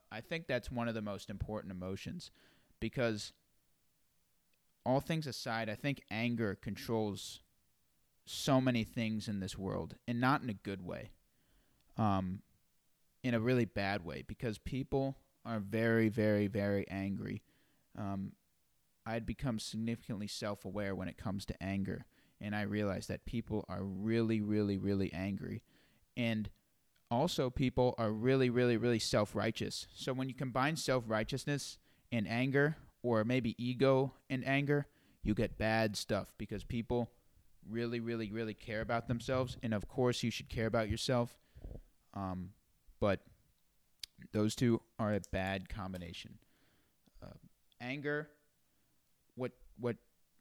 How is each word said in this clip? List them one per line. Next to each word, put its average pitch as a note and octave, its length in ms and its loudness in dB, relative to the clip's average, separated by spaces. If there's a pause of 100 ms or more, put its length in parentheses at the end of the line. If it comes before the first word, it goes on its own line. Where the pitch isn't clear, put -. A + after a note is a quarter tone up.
(120)
I G#2+ 80 -8
think E3 280 -8
that's B2 220 -2
one A#2 200 -2
of A2+ 60 -4
the A2+ 60 -4
most G2+ 280 -8
important G2 420 -8
emotions, F#2+ 600 -8 (500)
because A2+ 500 0 (1500)
all B2+ 140 4
things D#3 280 -2
aside, A2+ 420 -4
I G#2+ 60 -2
think C#3+ 340 -2
anger A2+ 460 0
controls G#2 840 -4 (840)
so - 340 2
many B2 240 2
things A2 440 -4
in G2+ 120 -4
this F#2 180 -6
world, F#2+ 380 -4 (120)
and A#2+ 120 -2
not C3 220 4
in B2+ 80 -6
a G#2 40 -4
good F#2+ 320 -8
way, F2 260 -10 (840)
um, G2 440 2 (840)
in B2 100 2
a A#2 60 2
really A#2+ 260 4
bad G2 380 -2
way, D2+ 240 -8
because A2 300 -6
people C3+ 600 -2 (280)
are A2+ 140 -2
very, A2+ 500 4
very, G#2 380 4
very G2+ 420 0
angry. G2 520 -4 (560)
Um, G2 360 -6 (720)
I'd A2+ 200 -2
become A#2 320 -2
significantly A2 680 -4
self-aware G2+ 680 -4
when F#2 120 -4
it - 100 -8
comes G2+ 280 -4
to - 180 -6
anger, F#2+ 420 -2 (340)
and G#2 160 -4
I G#2 80 0
realized G2+ 460 0
that F#2+ 160 -6
people A2 440 -4
are F#2 140 -4
really, A2 580 2
really, G#2 360 2
really G2 360 2
angry. G2 500 -4 (540)
And A2+ 320 0 (600)
also, C3+ 400 2
people B2 480 4
are A2 140 2
really, B2+ 380 4
really, A#2+ 280 6
really A#2 220 4
self-righteous. G#2+ 960 0
So - 200 -4
when C3 160 -2
you B2+ 60 -8
combine C3 420 0
self-righteousness B2+ 1000 0 (340)
and A2+ 160 2
anger, C3+ 500 4 (260)
or A2 220 4
maybe A#2+ 360 2
ego C3 520 4 (160)
and C3 180 -2
anger, C#3+ 400 2 (360)
you G#2+ 100 2
get A2 240 0
bad A2 400 2
stuff, - 400 -2
because G#2 260 -8
people A#2+ 480 0 (580)
really, A#2 300 -2
really, A2+ 320 -4
really A2 220 -4
care A2 280 -6
about A#2 260 0
themselves, B2+ 540 0
and A2 120 0
of G2+ 140 0
course B2 360 2
you A#2 80 2
should - 180 -8
care A2+ 160 -2
about A2+ 240 2
yourself, A#2+ 480 0 (760)
um, F#2 380 -6 (480)
but G2+ 220 4 (1120)
those A2 240 2
two A#2 260 4 (160)
are G#2+ 160 0
a G2 80 0 (100)
bad F#2+ 380 -2
combination. F2+ 720 -8 (840)
Uh, - 120 -16 (460)
anger, D3 500 -4 (1080)
what, B2 160 -4 (260)
what A#2+ 200 -2 (440)